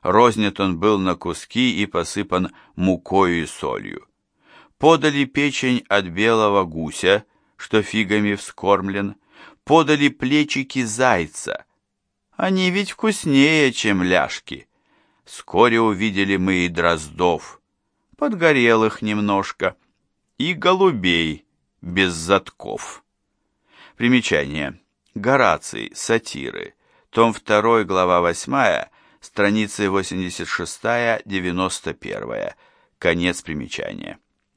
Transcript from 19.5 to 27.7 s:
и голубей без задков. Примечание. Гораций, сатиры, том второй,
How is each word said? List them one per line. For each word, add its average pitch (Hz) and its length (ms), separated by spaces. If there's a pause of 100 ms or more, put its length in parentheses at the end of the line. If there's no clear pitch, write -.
и - 160
голубей 92 920 (340)
без 90 300
задков. - 920 (920)
Примечание. 76 840 (360)
Гораций, 104 800
сатиры, 67 800 (340)
том 113 220
второй, 107 540